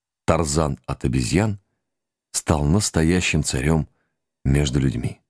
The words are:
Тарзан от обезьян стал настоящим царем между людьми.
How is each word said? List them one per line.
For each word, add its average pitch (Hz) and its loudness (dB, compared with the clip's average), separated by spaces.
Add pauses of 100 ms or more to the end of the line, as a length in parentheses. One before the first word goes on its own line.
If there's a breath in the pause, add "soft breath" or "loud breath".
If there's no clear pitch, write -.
(240)
Тарзан 78 0
от 69 -6
обезьян 71 0 (720)
стал 76 -2
настоящим 82 2
царем 71 0 (580)
между 69 0
людьми. 62 -4